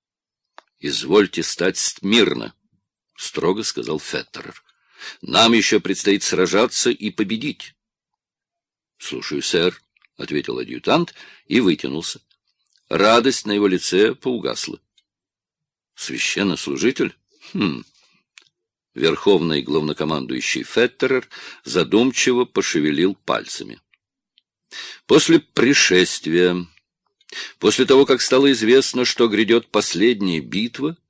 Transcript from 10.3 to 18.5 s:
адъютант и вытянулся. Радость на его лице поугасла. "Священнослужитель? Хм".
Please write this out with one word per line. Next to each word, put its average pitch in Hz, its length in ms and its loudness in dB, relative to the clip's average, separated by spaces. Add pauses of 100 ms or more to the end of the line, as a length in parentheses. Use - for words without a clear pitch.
адъютант 64 560 -2 (320)
и 117 140 0
вытянулся. 80 600 -2 (680)
Радость 117 560 2
на 107 60 -2
его 104 160 2
лице 92 480 2
поугасла. - 640 -6 (1120)
"Священнослужитель? 82 1200 -4 (380)
Хм". 85 320 -4 (1120)